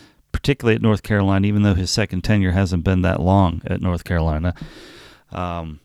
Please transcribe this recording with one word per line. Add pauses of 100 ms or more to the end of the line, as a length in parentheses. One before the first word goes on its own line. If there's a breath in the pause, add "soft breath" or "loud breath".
(320 soft breath)
particularly
at
North
Carolina,
even
though
his
second
tenure
hasn't
been
that
long
at
North
Carolina. (760 loud breath)
Um,